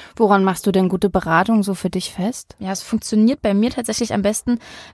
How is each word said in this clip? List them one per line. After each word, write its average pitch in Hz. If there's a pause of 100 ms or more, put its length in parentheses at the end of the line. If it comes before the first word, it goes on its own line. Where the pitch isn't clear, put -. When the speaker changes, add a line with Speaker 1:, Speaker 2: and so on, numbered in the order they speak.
(160)
Speaker 1:
Woran 202
machst 190
du 202
denn 185
gute 185
Beratung 185
so 196
für 175
dich -
fest? -
Speaker 2:
Ja, 190
es 196
funktioniert 220
bei 208
mir 214
tatsächlich 226
am 208
besten, 214 (360)